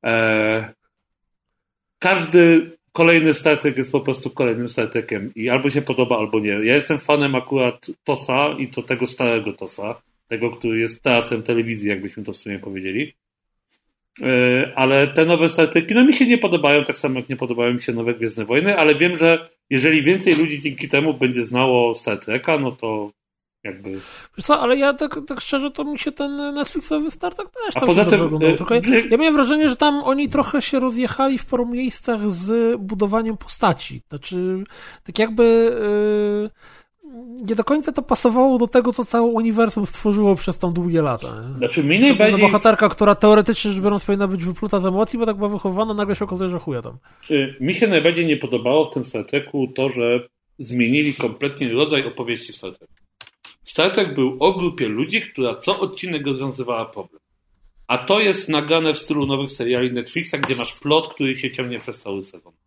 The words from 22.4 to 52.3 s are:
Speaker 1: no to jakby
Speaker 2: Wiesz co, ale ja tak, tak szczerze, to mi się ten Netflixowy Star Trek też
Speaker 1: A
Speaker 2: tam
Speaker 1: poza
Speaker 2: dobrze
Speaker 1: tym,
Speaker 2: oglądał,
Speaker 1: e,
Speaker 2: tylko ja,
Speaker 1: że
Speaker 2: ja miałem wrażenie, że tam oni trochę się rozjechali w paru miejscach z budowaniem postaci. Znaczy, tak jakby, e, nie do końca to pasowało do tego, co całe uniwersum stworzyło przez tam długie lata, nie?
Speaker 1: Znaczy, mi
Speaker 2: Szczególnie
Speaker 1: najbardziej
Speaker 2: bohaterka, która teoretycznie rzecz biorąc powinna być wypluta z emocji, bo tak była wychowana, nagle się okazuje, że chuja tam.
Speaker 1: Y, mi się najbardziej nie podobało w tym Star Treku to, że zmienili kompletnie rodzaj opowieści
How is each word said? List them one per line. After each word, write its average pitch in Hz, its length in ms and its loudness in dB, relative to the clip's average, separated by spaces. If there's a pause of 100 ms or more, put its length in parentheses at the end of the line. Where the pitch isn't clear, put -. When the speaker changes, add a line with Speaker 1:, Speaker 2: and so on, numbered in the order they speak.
Speaker 1:
no 135 140 -2
to 107 400 -8 (520)
jakby 98 280 -12 (460)
Speaker 2:
Wiesz - 80 -12
co, 294 140 2
ale 254 180 2
ja 277 160 2
tak, 285 340 -6
tak 247 140 -10
szczerze, 277 300 -4
to 294 120 -8
mi 285 160 -8
się 294 120 -6
ten 285 420 -6
Netflixowy 294 580 -4
Star - 240 -8
Trek 403 140 -10
też 440 280 -8
Speaker 1:
A - 20 -2
Speaker 2:
tam 262 80 2
Speaker 1:
poza 185 160 6
Speaker 2:
dobrze 175 140 4
Speaker 1:
tym, 170 80 2
Speaker 2:
oglądał, 156 240 2
Speaker 1:
e, 165 60 4
Speaker 2:
tylko 180 200 -2
ja, 240 80 2
Speaker 1:
że 233 180 4
Speaker 2:
ja 226 160 2
miałem 311 180 2
wrażenie, 294 340 2
że 247 60 -2
tam 285 280 0
oni 277 260 0
trochę 294 320 0
się - 180 -2
rozjechali 254 580 -2
w - 80 -8
paru 247 200 -2
miejscach 240 680 -4
z 226 500 0
budowaniem 208 560 -2
postaci. - 720 -4
Znaczy, 185 540 -6 (400)
tak - 160 -8
jakby, 226 560 4 (720)
e, - 380 -18 (640)
nie 220 80 0
do 214 80 0
końca 294 280 0
to 277 100 -4
pasowało 254 560 2
do 233 100 2
tego, 247 260 2
co 240 120 -4
całe 233 260 2
uniwersum 226 540 0
stworzyło 208 500 2
przez - 240 -6
tam 175 140 -2
długie 170 280 2
lata, 131 260 -2
nie? 120 300 -10
Speaker 1:
Znaczy, 127 260 0
mi 143 60 2
Speaker 2:
Szczególnie 226 200 6
Speaker 1:
najbardziej 208 320 4
Speaker 2:
bohaterka, 208 480 4
która 202 260 4
teoretycznie 214 560 4
rzecz 190 120 -2
biorąc 202 220 0
powinna 202 220 0
być 185 180 -4
wypluta 190 340 -2
z 185 60 -2
emocji, 208 340 0
bo 233 60 0
tak 220 120 -2
była 202 120 -2
wychowana, 208 440 -4
nagle 208 220 -2
się 208 100 -4
okazuje, 185 240 -4
że 175 100 -4
chuja 127 220 -6
tam. 117 160 -14 (340)
Speaker 1:
Y, 139 280 0
mi 165 160 -2
się 226 120 2
najbardziej 170 380 2
nie 147 120 0
podobało 127 480 0
w - 80 -14
tym 127 120 -4
Star 107 200 -8
Treku 143 500 -4
to, 135 140 -2
że 120 380 -2 (320)
zmienili 127 540 0
kompletnie 139 600 -4
rodzaj 143 340 0
opowieści 117 460 -8